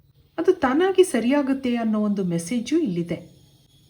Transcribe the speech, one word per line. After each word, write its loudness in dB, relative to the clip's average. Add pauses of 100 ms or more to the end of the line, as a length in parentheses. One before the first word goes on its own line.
(380)
ಅದು 2
ತಾನಾಗಿ 2
ಸರಿಯಾಗುತ್ತೆ 0
ಅನ್ನೋ 0
ಒಂದು 0
ಮೆಸೇಜು -2
ಇಲ್ಲಿದೆ. -4 (500)